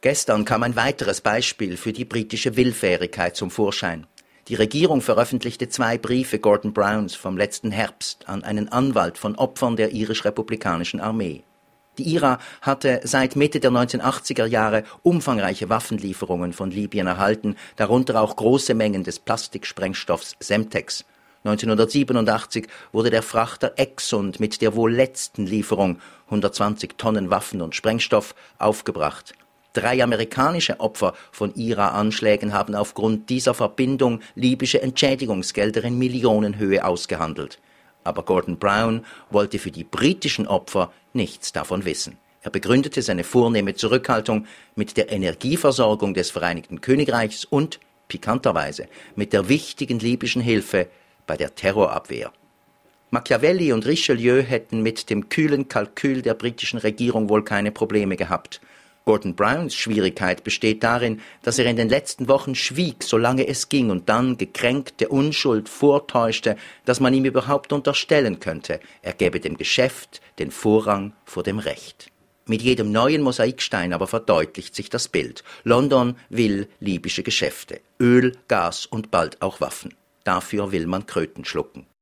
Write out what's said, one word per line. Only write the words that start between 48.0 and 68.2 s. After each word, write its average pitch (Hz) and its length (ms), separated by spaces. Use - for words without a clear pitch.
pikanterweise, 92 800
mit 101 160
der 98 160
wichtigen 131 500
libyschen 120 420
Hilfe 107 460
bei 80 100
der 73 200
Terrorabwehr. 92 760
Machiavelli 143 600
und 110 140
Richelieu 123 560
hätten 117 400
mit 113 280
dem 104 180
kühlen 147 400
Kalkül 127 540
der 117 120
britischen 117 440
Regierung 110 500
wohl 107 140
keine 104 300
Probleme 101 440
gehabt. 90 440
Gordon 104 320
Browns 135 380
Schwierigkeit 95 680
besteht 110 400
darin, 117 380
dass 120 180
er 120 60
in 120 100
den 117 120
letzten 135 380
Wochen 135 300
schwieg, 143 480
solange 120 420
es - 220
ging, 127 220
und 90 180
dann 120 280
gekränkt 127 640
der - 120
Unschuld 135 560
vortäuschte, 120 880
dass 123 140
man 131 160
ihm 135 100
überhaupt 135 480
unterstellen 139 680